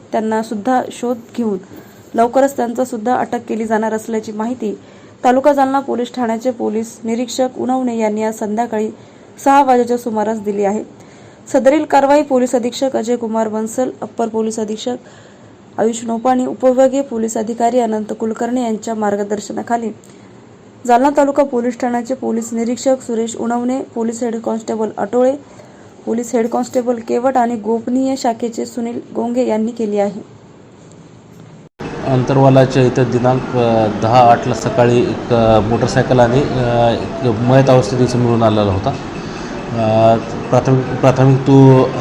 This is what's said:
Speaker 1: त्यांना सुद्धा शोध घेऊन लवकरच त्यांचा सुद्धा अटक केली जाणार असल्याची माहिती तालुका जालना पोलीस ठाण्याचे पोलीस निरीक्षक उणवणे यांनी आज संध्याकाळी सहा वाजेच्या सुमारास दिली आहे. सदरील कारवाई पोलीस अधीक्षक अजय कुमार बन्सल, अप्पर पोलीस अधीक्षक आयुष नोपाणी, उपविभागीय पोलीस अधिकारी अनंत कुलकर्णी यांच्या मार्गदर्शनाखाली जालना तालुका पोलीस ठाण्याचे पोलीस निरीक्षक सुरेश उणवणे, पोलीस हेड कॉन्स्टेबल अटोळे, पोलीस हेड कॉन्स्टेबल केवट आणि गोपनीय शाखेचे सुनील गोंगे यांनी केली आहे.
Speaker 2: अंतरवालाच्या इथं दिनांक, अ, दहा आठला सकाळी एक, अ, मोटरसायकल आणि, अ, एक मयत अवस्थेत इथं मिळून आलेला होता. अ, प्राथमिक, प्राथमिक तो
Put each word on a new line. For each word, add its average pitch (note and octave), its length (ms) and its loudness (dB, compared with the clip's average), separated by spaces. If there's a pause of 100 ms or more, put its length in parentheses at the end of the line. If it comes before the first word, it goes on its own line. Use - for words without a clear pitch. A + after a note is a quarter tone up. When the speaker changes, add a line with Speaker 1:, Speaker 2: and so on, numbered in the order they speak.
(120)
Speaker 1:
त्यांना A3 320 -2
सुद्धा A#3 380 -2 (100)
शोध B3 260 -4 (200)
घेऊन G#3+ 200 -2 (580)
लवकरच B3 420 2
त्यांचा A#3+ 280 -2
सुद्धा B3 300 -4
अटक A#3+ 240 -4 (100)
केली A3+ 160 -4
जाणार A3 280 -2
असल्याची A3 380 -6
माहिती G#3+ 480 -6 (440)
तालुका C4+ 300 4
जालना C4+ 260 2
पोलीस A#3+ 360 -6
ठाण्याचे A#3 360 -2
पोलीस A3 520 -6
निरीक्षक A#3+ 440 -2 (100)
उणवणे B3 400 -2
यांनी G#3+ 260 0
आज A3 140 -4
संध्याकाळी A3 520 -2 (560)
सहा C#4 180 6
वाजेच्या B3 340 2
सुमारास A3 420 -4
दिली G3+ 240 -4
आहे. G3+ 200 -2 (680)
सदरील C#4 300 4
कारवाई C#4+ 380 4
पोलीस B3+ 340 0
अधीक्षक B3 400 -2
अजय A#3 200 0
कुमार A3+ 320 -2
बन्सल, A3 420 -4 (120)
अप्पर A3+ 260 -4
पोलीस A3 320 -4
अधीक्षक A3 360 -6 (840)
आयुष A#3 260 0
नोपाणी, A#3+ 420 0
उपविभागीय B3+ 560 2
पोलीस A3+ 360 -4
अधिकारी A#3 420 0
अनंत G#3+ 400 -2
कुलकर्णी A#3 440 -4
यांच्या A3 320 -4
मार्गदर्शनाखाली G#3+ 960 -4 (1000)
जालना A#3+ 300 4
तालुका C#4+ 260 2
पोलीस A#3+ 360 -2
ठाण्याचे A#3+ 340 -2
पोलीस A3+ 400 -4
निरीक्षक A#3 420 0 (120)
सुरेश A3+ 280 -4
उणवणे, A#3+ 460 -2
पोलीस A#3 420 -6
हेड A3+ 160 -4
कॉन्स्टेबल A3 580 -4
अटोळे, B3 380 0 (720)
पोलीस A#3 280 -4
हेड A#3 140 0
कॉन्स्टेबल A#3+ 480 -2
केवट A#3+ 420 -2
आणि A#3+ 180 0
गोपनीय A#3+ 600 -2
शाखेचे A#3 480 -4
सुनील A#3+ 340 -8 (160)
गोंगे A#3+ 320 -2
यांनी A3 240 -2
केली G#3 280 -4
आहे. G3+ 220 -2 (1900)
Speaker 2:
अंतरवालाच्या C3+ 760 4
इथं B2 280 2
दिनांक, B2 300 2
अ, A#2 460 0 (140)
दहा A#2+ 300 6
आठला A#2+ 220 2
सकाळी B2 480 2
एक, A#2+ 320 -2
अ, A2+ 260 4
मोटरसायकल A#2+ 600 2
आणि, B2 220 4
अ, A#2+ 480 0 (380)
एक A2+ 120 2
मयत C3 300 4
अवस्थेत B2+ 300 4
इथं B2 200 2
मिळून A#2 240 2
आलेला G#2+ 280 2
होता. G2 180 -2 (840)
अ, A2+ 440 4 (340)
प्राथमिक, B2+ 360 2 (140)
प्राथमिक C3 380 4
तो C3+ 460 8 (180)